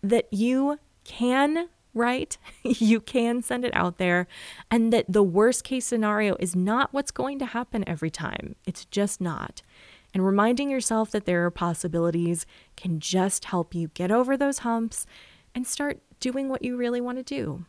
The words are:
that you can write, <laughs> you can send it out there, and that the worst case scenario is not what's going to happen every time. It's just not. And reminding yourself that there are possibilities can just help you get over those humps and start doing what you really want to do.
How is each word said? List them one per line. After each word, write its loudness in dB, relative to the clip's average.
that 2
you 2
can 0
write, -2
<laughs> -20
you 4
can 0
send -4
it -2
out 0
there, 2
and 4
that 4
the 6
worst 4
case -4
scenario 0
is -4
not 0
what's -2
going -4
to -2
happen -4
every -2
time. -8
It's -8
just -2
not. -6
And 2
reminding 2
yourself 0
that -2
there 2
are 2
possibilities 0
can -4
just 0
help -2
you -4
get -4
over 4
those 0
humps -4
and -4
start -4
doing -2
what -4
you -2
really -2
want -6
to -8
do. -6